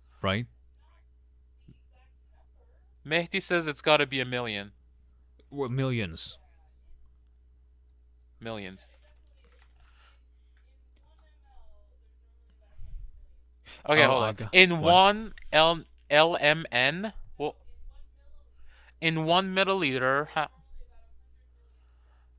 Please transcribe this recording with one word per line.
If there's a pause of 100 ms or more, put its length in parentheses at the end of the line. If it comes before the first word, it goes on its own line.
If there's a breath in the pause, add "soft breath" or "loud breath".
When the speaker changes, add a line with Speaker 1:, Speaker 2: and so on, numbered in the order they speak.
(220)
Speaker 1:
right? (2500)
Speaker 2:
Mehdi
says
it's
gotta
be
a
million. (760)
Speaker 1:
What,
millions? (2000)
Speaker 2:
Millions. (4000 loud breath)
Okay,
Speaker 1:
Oh,
Speaker 2:
hold
Speaker 1:
I
Speaker 2:
on.
Speaker 1:
got
Speaker 2:
In (100)
Speaker 1:
what?
Speaker 2:
one (200)
L-, (260)
L
M
N, (260)
well, (1400 soft breath)
in
one
milliliter,
ha-, (1900)